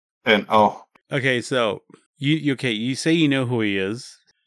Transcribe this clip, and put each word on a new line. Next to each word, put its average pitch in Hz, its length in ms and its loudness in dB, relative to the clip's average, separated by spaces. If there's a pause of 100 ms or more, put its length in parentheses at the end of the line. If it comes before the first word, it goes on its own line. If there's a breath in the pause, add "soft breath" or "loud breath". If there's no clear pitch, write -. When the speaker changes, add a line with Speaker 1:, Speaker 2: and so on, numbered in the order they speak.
(240)
Speaker 1:
And, 104 240 4
oh, 107 360 2 (280)
Speaker 2:
Okay, 127 280 0
so 110 420 -2 (360)
you, 147 180 0
you, 143 180 0
okay, 123 180 -4
you 117 220 -4
say 160 180 -2
you 160 160 4
know 135 180 0
who 120 140 -2
he 104 180 0
is. 104 380 -6 (300)